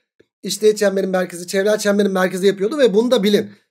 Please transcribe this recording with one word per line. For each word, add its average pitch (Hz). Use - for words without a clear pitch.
işte 214
çemberin 196
merkezi, 180
çevrel 196
çemberin 202
merkezi 185
yapıyordu 196
ve 220
bunu 233
da 240
bilin. 202